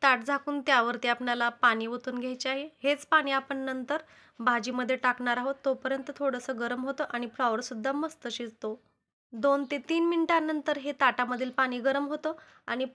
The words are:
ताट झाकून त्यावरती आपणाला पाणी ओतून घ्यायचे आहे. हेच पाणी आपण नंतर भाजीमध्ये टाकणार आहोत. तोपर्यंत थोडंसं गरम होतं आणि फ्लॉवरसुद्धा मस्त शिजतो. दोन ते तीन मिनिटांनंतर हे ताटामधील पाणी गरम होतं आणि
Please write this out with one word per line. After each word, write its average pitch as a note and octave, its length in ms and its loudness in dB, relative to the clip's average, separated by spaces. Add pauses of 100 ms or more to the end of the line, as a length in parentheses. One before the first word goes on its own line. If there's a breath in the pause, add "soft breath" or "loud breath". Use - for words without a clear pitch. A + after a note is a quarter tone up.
ताट B3+ 200 4
झाकून C#4 380 -2
त्यावरती A#3+ 460 2
आपणाला A#3+ 440 0
पाणी A3+ 360 2
ओतून B3 320 -6
घ्यायचे B3+ 300 -6
आहे. C#4 180 -4 (160)
हेच C#4+ 220 0
पाणी D4 260 4
आपण C4+ 260 -2
नंतर C4 440 -4 (380 loud breath)
भाजीमध्ये A#3+ 560 0
टाकणार B3 420 0
आहोत. C4 180 -2 (100)
तोपर्यंत C4+ 500 -2
थोडंसं B3+ 440 -2
गरम A#3+ 260 -2
होतं C#4 240 -2
आणि A#3+ 180 -4
फ्लॉवरसुद्धा A#3 640 -2
मस्त D4 360 -4
शिजतो. A3+ 480 -8 (580)
दोन C#4 300 2
ते C#4+ 140 -4 (120)
तीन E4 160 4
मिनिटांनंतर D#4 720 2
हे C#4 140 -4 (100)
ताटामधील B3 480 2
पाणी B3+ 300 0
गरम C4+ 280 2
होतं D4+ 260 -4 (340 loud breath)
आणि B3 280 -2